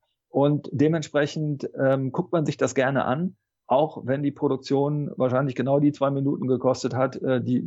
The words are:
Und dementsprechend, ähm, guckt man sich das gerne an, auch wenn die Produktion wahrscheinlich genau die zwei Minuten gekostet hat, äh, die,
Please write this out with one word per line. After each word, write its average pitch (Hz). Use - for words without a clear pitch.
Und 143
dementsprechend, 151
ähm, 135
guckt 180
man 165
sich 156
das 127
gerne 131
an, 151
auch 147
wenn 139
die 143
Produktion 143
wahrscheinlich 127
genau 139
die 147
zwei 139
Minuten 139
gekostet 127
hat, 131
äh, 127
die, 123